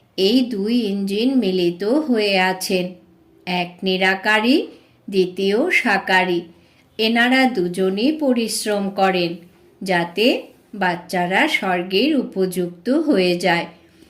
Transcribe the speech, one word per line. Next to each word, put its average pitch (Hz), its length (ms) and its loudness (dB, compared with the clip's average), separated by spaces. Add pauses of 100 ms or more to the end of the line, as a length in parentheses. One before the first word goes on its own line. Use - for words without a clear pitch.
(160)
এই 208 240 4
দুই 220 340 -2
ইঞ্জিন 208 600 0
মিলিত 185 500 0
হয়ে 220 540 0
আছেন, 185 500 0 (580)
এক 180 360 -4
নিরাকারী, 202 840 2 (440)
দ্বিতীয় 196 600 0
সাকারী। 185 680 2 (580)
এনারা 240 460 2
দুজনেই 190 680 0
পরিশ্রম 220 760 -2
করেন 185 440 0 (480)
যাতে 190 600 0 (320)
বাচ্চারা 185 760 -2
স্বর্গের 196 680 0
উপযুক্ত 185 720 -4
হয়ে 233 460 2
যায়। 170 300 0 (440)